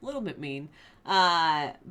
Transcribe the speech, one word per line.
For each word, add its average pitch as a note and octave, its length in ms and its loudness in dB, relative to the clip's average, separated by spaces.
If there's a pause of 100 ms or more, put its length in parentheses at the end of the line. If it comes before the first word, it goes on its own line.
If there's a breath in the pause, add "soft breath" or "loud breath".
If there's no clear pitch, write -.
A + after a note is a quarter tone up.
a - 40 -20
little C#4 160 -8
bit G3+ 180 -8
mean. C#3+ 300 -8 (360 loud breath)
Uh, E3 680 2 (200)